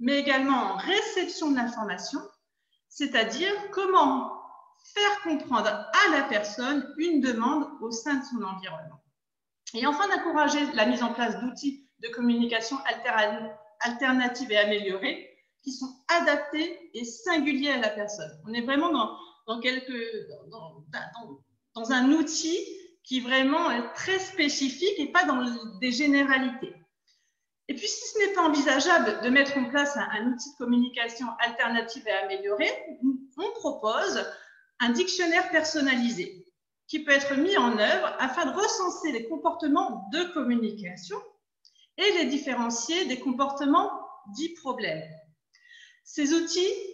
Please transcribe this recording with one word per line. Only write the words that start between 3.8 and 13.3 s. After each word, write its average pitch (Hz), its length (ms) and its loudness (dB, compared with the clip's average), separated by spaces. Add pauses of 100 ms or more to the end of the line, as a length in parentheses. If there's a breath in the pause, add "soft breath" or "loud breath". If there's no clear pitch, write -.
faire 415 280 2
comprendre 262 460 0
à 349 420 4
la 277 120 4
personne 254 720 -2
une 311 240 2
demande 254 480 2 (140)
au 233 100 -4
sein 285 220 -2
de 254 100 -2
son 220 180 -6
environnement. 180 580 -10 (720)
Et 240 120 -2
enfin, 381 220 2
d'encourager 294 500 2 (140)
la 220 140 4
mise 247 160 2
en 233 100 0
place 226 260 -2
d'outils 254 480 -6 (140)
de 233 80 -8
communication 233 800 0
alter-, 226 640 0 (280)